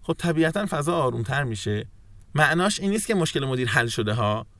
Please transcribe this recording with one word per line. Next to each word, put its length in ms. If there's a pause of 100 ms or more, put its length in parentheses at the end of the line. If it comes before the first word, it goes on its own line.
خب 100
طبیعتاً 540
فضا 300
آرومتر 480
می‌شه. 440 (460)
معناش 460
این 100
نیست 160
که 80
مشکل 300
مدیر 240
حل 180
شده 260
ها. 340 (140)